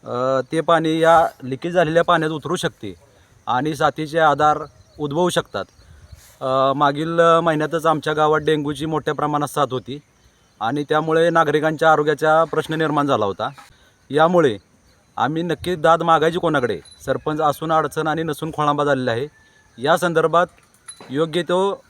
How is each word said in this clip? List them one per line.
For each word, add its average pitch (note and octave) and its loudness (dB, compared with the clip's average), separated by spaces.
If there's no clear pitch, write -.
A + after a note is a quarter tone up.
अ, C3 -2
ते D#3+ -2
पाणी D#3+ 2
या D#3+ 6
लिकेज C3+ -8
झालेल्या E3+ 2
पाण्यात D#3+ 0
उतरू D3+ -6
शकते A2+ -8
आणि C3 -2
साथीचे D3+ -2
आजार D3+ 4
उद्भवू D3+ -2
शकतात. G#2 -4
अ, C3+ 0
मागील D3 0
महिन्यातच D#3 -2
आमच्या D#3 0
गावात D3+ 2
डेंग्यूची D3+ -2
मोठ्या D#3 -4
प्रमाणात D3 -2
साथ C#3+ -2
होती B2+ -8
आणि C3 -2
त्यामुळे D#3+ 2
नागरिकांच्या D#3+ 2
आरोग्याचा D#3 2
प्रश्न D#3 -4
निर्माण D3+ 0
झाला A2+ 2
होता. G2+ -4
यामुळे D#3 2
आम्ही C#3+ -2
नक्की F3 -4
दाद E3 4
मागायची D#3+ 2
कोणाकडे? C3+ 0
सरपंच D3+ -4
असून D#3 -2
अडचण D#3 -2
आणि D#3 -4
नसून D#3+ -8
खोळंबा D3 0
झालेला C3 0
आहे. A#2+ -4
या C#3+ 2
संदर्भात E3 0
योग्य D#3 -2
तो F#3 -2